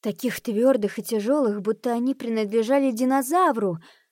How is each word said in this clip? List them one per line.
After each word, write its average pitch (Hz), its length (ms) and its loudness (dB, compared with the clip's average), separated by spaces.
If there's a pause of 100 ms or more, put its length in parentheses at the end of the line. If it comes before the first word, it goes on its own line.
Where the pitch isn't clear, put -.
Таких 214 340 -4
твердых 226 600 0
и - 20 -8
тяжелых, 220 640 0
будто 220 280 -4
они 247 220 -2
принадлежали 233 800 0
динозавру, 254 880 0 (320)